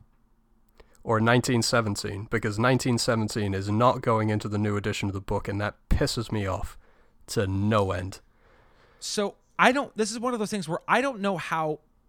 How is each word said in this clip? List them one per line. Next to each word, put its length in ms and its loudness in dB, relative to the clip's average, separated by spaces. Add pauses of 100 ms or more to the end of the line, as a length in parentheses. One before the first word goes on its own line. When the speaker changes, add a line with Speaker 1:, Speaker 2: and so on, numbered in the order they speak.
(1040)
Speaker 1:
or 160 2
nineteen 420 4
seventeen, 680 -2
because 260 -2
nineteen 420 2
seventeen 540 0
is 160 -2
not 320 4
going 300 2
into 180 -2
the 100 -2
new 180 0
edition 320 -4
of 40 -4
the 80 -6
book, 280 -4
and 120 -4
that 140 -4 (160)
pisses 400 2
me 160 -2
off 320 -6 (500)
to 200 -2
no 420 2
end. 300 -6 (800)
Speaker 2:
So 340 -4 (240)
I 140 8
don't, 240 -4
this 160 -2
is 80 -10
one 140 -4
of 40 -4
those 140 -4
things 160 -6
where 180 -6
I 140 4
don't 180 -4
know 180 -2
how, 440 -4 (280)